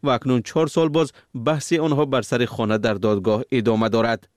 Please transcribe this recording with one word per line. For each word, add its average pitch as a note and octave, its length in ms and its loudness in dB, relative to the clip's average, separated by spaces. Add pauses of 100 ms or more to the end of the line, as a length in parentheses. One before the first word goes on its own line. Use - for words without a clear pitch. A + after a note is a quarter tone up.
و C#3+ 80 0
اکنون B2 320 0
چهار D#3+ 240 -2
سال D#3+ 220 0
باز D3+ 240 0 (320)
بحث D3+ 280 -2
آنها D3+ 320 0
بر C3 180 -2
سر B2 220 0
خانه A2 340 -2
در G#2+ 160 0
دادگاه G#2 480 0 (100)
ادامه A2+ 360 2
دارد. A2+ 480 0